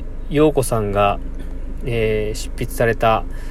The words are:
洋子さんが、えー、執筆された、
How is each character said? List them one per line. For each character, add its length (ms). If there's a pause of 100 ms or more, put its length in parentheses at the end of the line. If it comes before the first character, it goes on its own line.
(300)
洋 240
子 100
さ 160
ん 140
が、 260 (680)
え 480
ー、 40
執 140
筆 200
さ 140
れ 100
た、 300 (260)